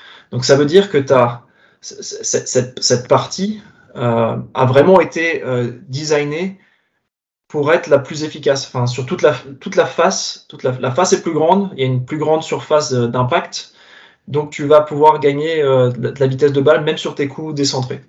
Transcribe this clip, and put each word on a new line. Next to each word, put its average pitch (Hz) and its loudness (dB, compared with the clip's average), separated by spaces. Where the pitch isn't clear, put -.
Donc, 123 -6
ça 139 4
veut 147 2
dire 196 4
que 147 0
t'as, 123 2
c-, - -18
c-, - -6
cette, - -4
cette 123 0
partie, 190 -2
euh, 117 0
a 127 0
vraiment 156 6
été, 165 -2
euh, 123 -4
designée 151 -4
pour 147 0
être - 0
la 143 6
plus 151 -6
efficace. 139 -2
Enfin, 123 -4
sur 131 -4
toute - -2
la, 151 4
toute - -12
la 165 4
face, - -2
toute 143 -12
la, 127 0
la 131 -4
face 185 2
est - 0
plus 170 -4
grande, 180 2
il 131 -10
y - 0
a 131 0
une 127 -2
plus 151 -8
grande 156 0
surface, 147 -2
euh, 123 0
d'impact, 123 -4
donc 147 -4
tu 151 -8
vas 151 6
pouvoir 151 4
gagner, 147 0
euh, 131 4
de 123 -6
la, 123 -4
de - -12
la 135 4
vitesse 135 2
de 139 2
balle, 151 4
même 156 -2
sur 151 -8
tes 143 -4
coups 156 -10
décentrés. 139 -4